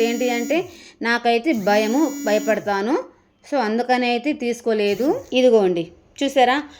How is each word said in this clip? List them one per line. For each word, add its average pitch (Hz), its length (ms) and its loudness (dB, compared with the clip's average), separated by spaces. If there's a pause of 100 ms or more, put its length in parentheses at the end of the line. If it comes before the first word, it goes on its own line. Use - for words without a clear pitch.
ఏంటి 233 200 -2 (100)
అంటే 277 200 -2 (500)
నాకైతే 233 440 0 (180)
భయము, 220 320 2 (260)
భయపడతాను. 208 680 0 (540)
So 294 60 -4 (120)
అందుకని 240 460 0
అయితే 240 180 -2 (120)
తీసుకోలేదు. 220 640 -2 (320)
ఇదిగోండి 202 440 4 (360)
చూసారా, 269 380 2 (220)